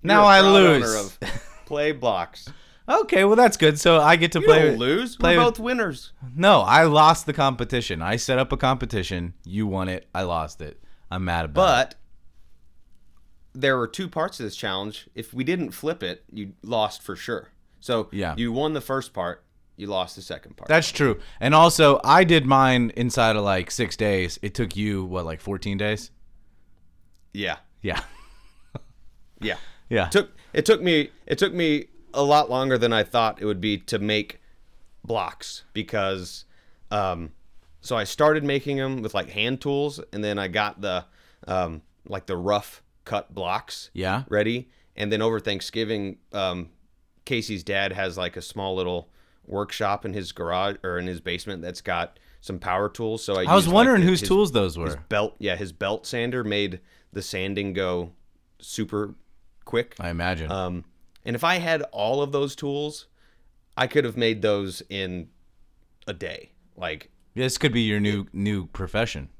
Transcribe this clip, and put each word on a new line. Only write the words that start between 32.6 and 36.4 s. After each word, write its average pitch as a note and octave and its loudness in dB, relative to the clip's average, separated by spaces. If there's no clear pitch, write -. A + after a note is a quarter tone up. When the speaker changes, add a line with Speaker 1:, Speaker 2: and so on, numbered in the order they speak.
Speaker 1:
than A#2 2
I G#2+ 2
thought A2 0
it G#2 -6
would G#2 -2
be G2+ -2
to - -6
make G#2 -4
blocks - -8
because, F#2+ -4